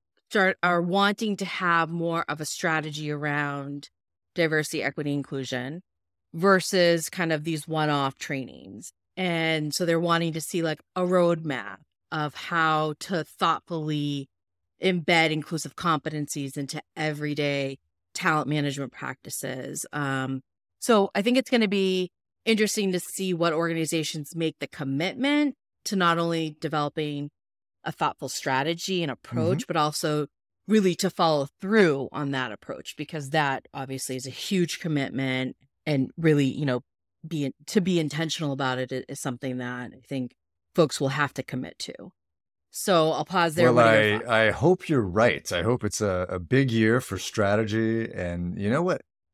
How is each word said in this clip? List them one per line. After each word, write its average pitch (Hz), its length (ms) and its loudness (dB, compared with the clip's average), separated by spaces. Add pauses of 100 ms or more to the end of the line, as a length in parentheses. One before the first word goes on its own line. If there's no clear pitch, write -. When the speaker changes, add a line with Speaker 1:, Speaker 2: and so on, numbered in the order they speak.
(300)
Speaker 1:
start, 190 320 2
are 175 180 4
wanting 202 560 0
to 196 80 -6
have 170 460 0
more 165 360 -2
of 151 140 -6
a 151 60 -6
strategy 156 640 -2
around 143 800 -4 (440)
diversity, 156 480 0
equity, 143 300 -4
inclusion 135 680 -6 (500)
versus 175 760 4
kind 165 240 0
of 151 100 -4
these 160 240 -4
one-off 147 480 0
trainings. 101 760 -10 (220)
And 160 600 -2
so 180 100 0
they're 165 160 2
wanting 170 320 2
to 156 80 -6
see, 165 220 -4
like, 156 180 -2 (160)
a 185 60 0
roadmap 160 800 2 (300)
of 151 240 -4
how 156 680 0
to 170 240 -4
thoughtfully 151 1040 -2 (520)
embed 165 500 4
inclusive 156 440 -6
competencies 151 800 -4
into 143 240 -6 (160)
everyday 147 840 -2 (360)
talent 156 340 0
management 143 420 -2
practices. 131 1040 -10
Um, 135 480 -4 (400)
so 208 340 4
I 202 60 0
think 240 160 2
it's 262 140 0
gonna 226 180 4
be 185 420 0 (340)
interesting 208 480 2
to 180 80 0
see 190 320 -4
what 170 220 2
organizations 165 840 -2
make 160 220 -2
the 143 80 -8
commitment 226 880 0 (280)
to - 140 -4
not 170 220 4
only 165 420 -2
developing 147 680 -4 (540)
a 160 80 -6
thoughtful 143 360 -4
strategy 165 760 -2
and 147 80 -4
approach, 120 480 -2
Speaker 2:
Mm-hmm. 240 100 -6
Speaker 1:
but 165 100 -2
also 151 480 0 (420)
really 190 280 4
to 190 120 0
follow 156 380 2 (140)
through 175 520 4
on 139 200 -4
that 127 200 -2
approach, - 460 -12
because 143 320 -8
that 143 420 0
obviously 131 440 -6
is 131 100 -8
a 131 40 -10
huge 175 480 0
commitment, 131 800 -2 (300)
and 139 320 0
really, 156 260 6
you 139 220 0
know, 127 140 0 (460)
be, 147 260 -4 (140)
to - 140 2
be 175 180 2
intentional 151 540 -2
about 131 260 -2
it 131 140 -6
i-, 131 160 -6
is 139 120 -10
something 127 380 -6
that 123 360 -8
I 131 120 -20
think 127 280 -6 (400)
folks 160 260 2
will 135 80 2
have 139 260 -2
to 131 80 -8
commit - 380 -8
to. - 320 -14 (580)
So 160 420 2
I'll 147 120 -2
pause 170 300 0
there. 165 180 6
Speaker 2:
Well, 120 140 8
Speaker 1:
What 110 80 8
are 107 120 6
your 104 100 2
Speaker 2:
I, - 20 -2
Speaker 1:
thoughts? 120 120 -6
Speaker 2:
I 110 220 6
hope 175 380 2
you're 135 120 4
right. 95 500 2
I 87 100 0
hope 117 220 0
it's 104 180 -2
a, 92 260 0
a 92 100 -6
big 127 320 2
year 113 300 4
for 98 180 -8
strategy. 110 920 0
And 87 480 -4
you 101 100 -2
know 143 140 2
what? 180 200 -2 (300)